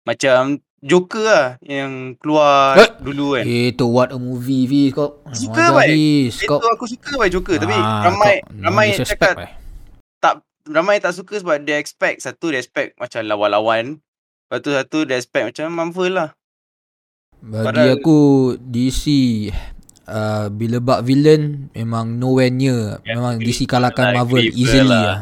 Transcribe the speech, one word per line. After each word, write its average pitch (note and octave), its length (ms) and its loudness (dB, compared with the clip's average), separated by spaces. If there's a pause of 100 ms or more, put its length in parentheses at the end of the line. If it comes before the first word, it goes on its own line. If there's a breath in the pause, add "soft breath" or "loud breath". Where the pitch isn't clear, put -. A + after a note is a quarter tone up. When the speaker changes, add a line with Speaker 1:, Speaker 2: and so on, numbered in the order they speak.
Speaker 1:
Macam C3 560 0 (240)
Joker F3+ 400 0
lah G#3 260 4 (140)
yang C3+ 560 -8
keluar C#3+ 640 4
Speaker 2:
Eh, A3 160 8
Speaker 1:
dulu C#3 400 -4
kan. A2+ 80 -2
Speaker 2:
itu A#2+ 400 0
what B2 240 2
a C3+ 80 -10
movie, B2+ 480 -2
Fiz. C#3 320 2
Kau D3 320 -4
Speaker 1:
Suka, - 400 0
Speaker 2:
wajar, C4 160 4
Speaker 1:
baik. D3+ 80 4
Speaker 2:
Fiz. D3 480 2
Speaker 1:
Itu D3 160 0
Speaker 2:
Kau C#3+ 80 -2
Speaker 1:
aku A#3 240 0
suka, B3 320 -12
baik, F#3 160 2
Joker. F3+ 240 -2
Tapi D#3 160 -2
Speaker 2:
Ah, G#2+ 320 0
Speaker 1:
ramai, G3+ 320 2
Speaker 2:
kau, - 160 -20
no - 80 -14
Speaker 1:
ramai G#3 240 2
Speaker 2:
disrespect, C4+ 320 -2
Speaker 1:
cakap F#3 160 2
Speaker 2:
baik. - 160 -16 (640)
Speaker 1:
tak, D#3 180 0 (300)
ramai E3 320 0
tak F#3 160 -2
suka F#3 240 -10
sebab F3 240 -2
dia D3 160 -2
expect, - 480 -4
satu C3+ 240 -8
dia C3 160 -4
expect - 320 -8
macam B2 240 -10
lawan-lawan. A2 800 0 (480)
Lepas B2+ 160 -6
tu D3 80 -2
satu C3+ 320 -2
dia C3 160 -2
expect B2 320 -4
macam D3+ 160 -8
Marvel E3+ 480 -4
lah. D#3+ 120 -4 (1080)
Speaker 2:
Bagi A2 300 -8
Speaker 1:
Padahal C#3+ 320 2
Speaker 2:
aku, D#3 180 4 (380)
D B2 320 -4
C, - 140 -4 (1000 loud breath)
uh, G#2+ 440 -4
bila A2+ 300 -4
bab A#2+ 220 0
villain, C#3+ 720 2
memang A2+ 440 -6
nowhere B2+ 340 2
near. B2 500 -2
Speaker 1:
Ya, A2+ 140 -8
Speaker 2:
Memang A#2+ 220 -4
Speaker 1:
agree. A2+ 160 -2
Speaker 2:
D - 20 0
C - 100 -6
kalahkan B2 460 0
Speaker 1:
Agree G#2 60 0
Speaker 2:
Marvel B2 260 2
Speaker 1:
pula A2+ 140 0
Speaker 2:
easily C3 340 4
Speaker 1:
lah. F#2 140 2
Speaker 2:
lah. F#2 180 -2